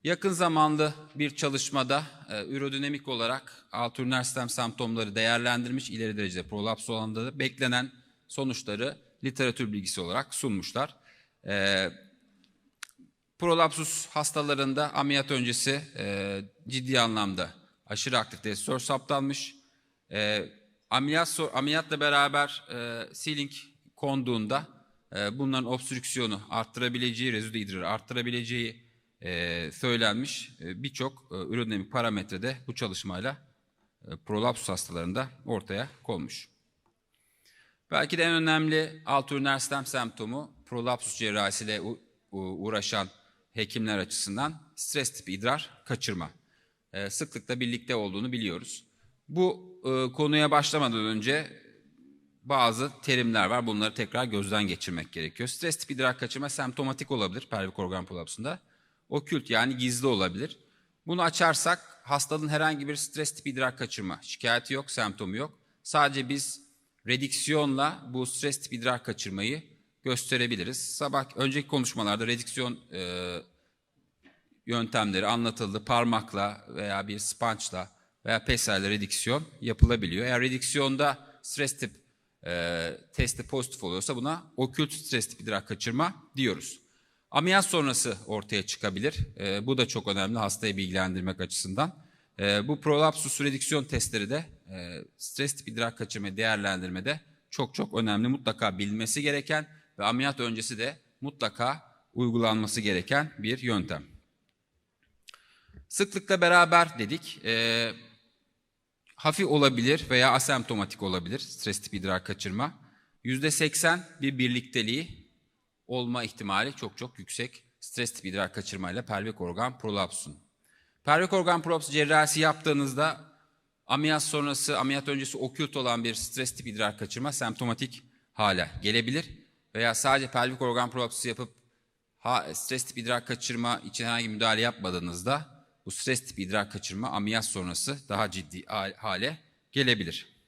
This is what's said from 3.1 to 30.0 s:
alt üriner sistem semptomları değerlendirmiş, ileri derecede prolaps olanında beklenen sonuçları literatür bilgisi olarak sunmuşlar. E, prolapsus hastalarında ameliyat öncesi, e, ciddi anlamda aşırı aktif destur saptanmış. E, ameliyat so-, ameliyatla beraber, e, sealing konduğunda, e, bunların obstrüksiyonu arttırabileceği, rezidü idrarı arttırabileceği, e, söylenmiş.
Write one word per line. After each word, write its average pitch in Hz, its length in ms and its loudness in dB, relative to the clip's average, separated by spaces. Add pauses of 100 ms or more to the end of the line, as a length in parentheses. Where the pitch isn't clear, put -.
alt 120 280 -2
üriner 127 220 2
sistem 127 260 -2
semptomları 113 680 -2
değerlendirmiş, 120 760 2
ileri 113 260 -2
derecede 92 320 -4
prolaps 107 420 -4
olanında 113 480 -4
beklenen 131 540 0 (360)
sonuçları 123 680 -4 (260)
literatür 123 480 0
bilgisi 98 280 -4
olarak 92 340 -2
sunmuşlar. 123 640 -2 (520)
E, 98 400 4 (1500)
prolapsus 165 680 2
hastalarında 147 880 0
ameliyat 139 360 2
öncesi, 135 520 2 (140)
e, 101 440 -2 (280)
ciddi 127 320 2
anlamda 98 540 2 (320)
aşırı 123 320 0
aktif - 260 -4
destur 110 340 -2
saptanmış. 139 760 -2 (580)
E, 104 360 0 (420)
ameliyat 147 380 2
so-, - 240 -2
ameliyatla 151 480 0
beraber, 143 720 4
e, 117 420 -8
sealing 139 380 -4 (440)
konduğunda, 131 720 0 (500)
e, 104 220 -2
bunların 135 280 0
obstrüksiyonu 123 720 -2 (100)
arttırabileceği, 120 840 -2
rezidü 110 260 -4
idrarı 95 300 -4
arttırabileceği, 120 1000 -4 (340)
e, 85 520 -2
söylenmiş. 117 800 0 (100)